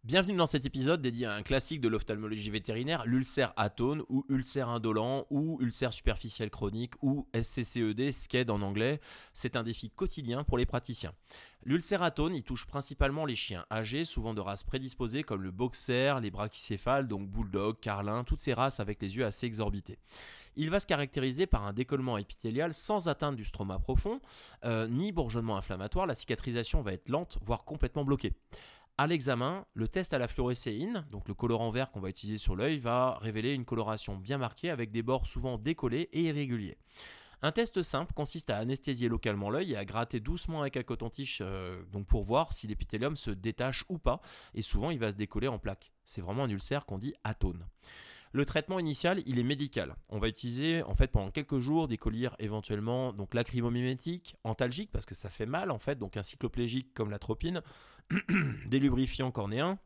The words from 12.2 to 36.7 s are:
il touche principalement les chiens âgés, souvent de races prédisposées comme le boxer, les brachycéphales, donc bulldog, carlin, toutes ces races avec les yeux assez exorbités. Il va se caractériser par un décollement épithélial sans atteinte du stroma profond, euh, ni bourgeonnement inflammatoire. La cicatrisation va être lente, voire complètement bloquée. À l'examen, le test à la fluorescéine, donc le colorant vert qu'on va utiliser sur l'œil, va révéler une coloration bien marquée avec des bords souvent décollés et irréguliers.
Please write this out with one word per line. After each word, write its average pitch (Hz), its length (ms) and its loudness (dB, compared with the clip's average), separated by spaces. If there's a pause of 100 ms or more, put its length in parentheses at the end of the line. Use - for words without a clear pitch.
il 135 80 -2
touche - 220 -6
principalement 143 600 0
les 120 100 0
chiens 90 340 -6
âgés, 113 360 0
souvent 113 260 -2
de 104 80 -2
races 98 240 -4
prédisposées 131 600 -2
comme 98 180 -2
le 92 80 -4
boxer, 127 720 2
les 104 80 -2
brachycéphales, 107 760 0
donc 101 220 -4
bulldog, 98 500 0
carlin, 104 460 -2
toutes - 160 0
ces 127 140 2
races 127 260 2
avec 104 220 -4
les 98 120 -4
yeux 120 120 0
assez 104 180 -2
exorbités. 107 540 -2 (580)
Il 156 140 0
va 196 100 4
se - 60 -4
caractériser 143 600 2
par 104 200 2
un 101 80 -2
décollement 127 420 0
épithélial 120 560 -2
sans 185 360 0
atteinte 143 280 0
du 107 80 -6
stroma 95 340 -4
profond, 196 440 2 (420)
euh, 113 240 2
ni 165 240 2
bourgeonnement 113 460 0
inflammatoire. 104 480 -2
La 135 80 0
cicatrisation 120 680 0
va 101 140 -2
être - 160 -8
lente, 165 340 -2
voire 110 220 -2
complètement 147 400 0
bloquée. 135 260 4 (680)
À 147 60 6
l'examen, 139 580 2 (100)
le 110 120 0
test 185 260 -2
à 143 60 2
la 120 80 2
fluorescéine, 127 840 -2
donc 101 160 -8
le 104 60 -4
colorant 117 360 2
vert 127 220 -2
qu'on 101 80 -8
va 92 80 -4
utiliser 104 280 -6
sur 98 200 0
l'œil, 143 220 2
va 123 440 2
révéler 110 300 0
une 127 120 -2
coloration 110 520 -2
bien 107 220 -4
marquée 131 320 -4
avec 117 200 -2
des 113 140 0
bords 127 240 2
souvent 127 280 -2
décollés 135 560 0
et 160 100 2
irréguliers. 139 560 -2 (600)